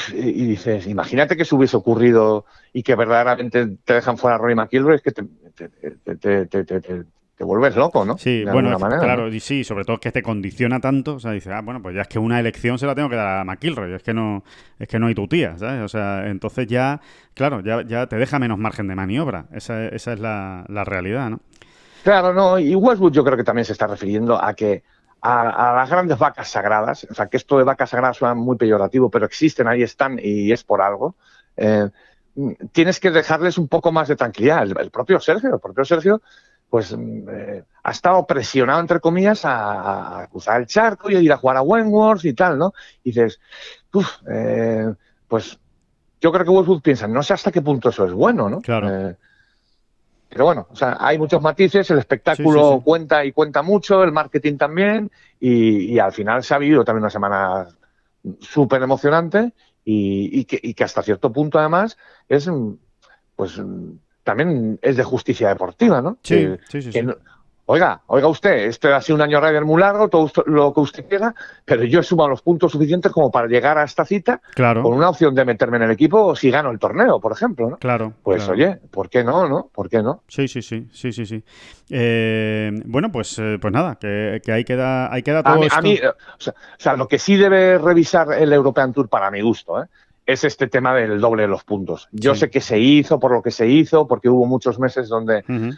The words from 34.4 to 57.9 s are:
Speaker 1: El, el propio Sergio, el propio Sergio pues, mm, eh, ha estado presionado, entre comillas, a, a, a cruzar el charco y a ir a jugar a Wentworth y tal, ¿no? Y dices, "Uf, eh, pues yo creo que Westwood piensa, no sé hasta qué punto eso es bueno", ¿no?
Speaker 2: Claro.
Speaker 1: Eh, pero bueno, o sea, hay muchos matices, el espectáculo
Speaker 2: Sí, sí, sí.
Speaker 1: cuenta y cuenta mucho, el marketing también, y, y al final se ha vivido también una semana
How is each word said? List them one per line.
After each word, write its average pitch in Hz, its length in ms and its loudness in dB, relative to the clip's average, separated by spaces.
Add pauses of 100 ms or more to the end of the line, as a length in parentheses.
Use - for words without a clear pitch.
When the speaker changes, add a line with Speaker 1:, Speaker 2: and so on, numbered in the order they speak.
Speaker 1:
El, 95 160 -4
el - 100 -6
propio 160 300 0
Sergio, 220 340 0
el 120 60 -2
propio 104 260 -4
Sergio 175 360 0 (500)
pues, 110 260 -2
mm, 110 320 -12
eh, 101 340 -12 (200)
ha - 80 -4
estado 180 340 2
presionado, 131 540 0
entre 165 200 0
comillas, 185 460 2
a, 113 280 -2
a, 95 480 -6
a 95 60 -16
cruzar 110 340 -2
el 123 40 -8
charco 208 460 0
y 196 40 4
a 185 40 4
ir 165 120 6
a 135 60 2
jugar 131 200 0
a 131 40 2
Wentworth 214 640 2
y 143 80 0
tal, 170 240 0
¿no? 180 160 -2 (300)
Y 127 80 -4
dices, 113 280 0 (540)
"Uf, 190 140 0 (200)
eh, 113 640 -2 (360)
pues - 320 -6 (600)
yo 160 120 2
creo 175 140 0
que 175 60 2
Westwood 185 300 4
piensa, 120 260 0
no 117 140 -2
sé 196 120 -2
hasta 185 180 -2
qué 165 100 0
punto 139 280 0
eso 101 160 0
es 90 80 -4
bueno", 143 360 0
¿no? 160 120 -6
Speaker 2:
Claro. 110 280 -2
Speaker 1:
Eh, 95 260 -6 (1120)
pero 131 160 0
bueno, 156 260 0
o - 60 -20
sea, 127 220 -2
hay 151 180 0
muchos 156 240 0
matices, 180 500 2
el 151 80 4
espectáculo 147 640 2
Speaker 2:
Sí, 147 80 6
sí, 139 80 4
sí. 127 80 -8
Speaker 1:
cuenta 156 400 2
y 139 80 -4
cuenta 151 280 0
mucho, 190 400 2
el 170 120 4
marketing 151 440 -2
también, 196 540 -2 (300)
y, 113 520 2
y 117 60 4
al 98 140 2
final 110 280 -2
se 139 120 -4
ha 139 40 4
vivido 143 280 4
también 110 180 0
una 104 60 -2
semana 98 580 -2 (720)